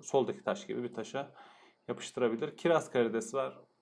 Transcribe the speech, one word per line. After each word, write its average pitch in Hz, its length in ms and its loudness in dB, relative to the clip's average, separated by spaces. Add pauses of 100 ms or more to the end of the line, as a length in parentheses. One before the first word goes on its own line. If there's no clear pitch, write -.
Soldaki - 420 2
taş 101 220 -2
gibi 117 160 -4
bir 120 120 -6
taşa 131 360 -6 (580)
yapıştırabilir. 120 680 -2
Kiraz 160 340 2
karides 113 440 0
var. 131 240 -2 (220)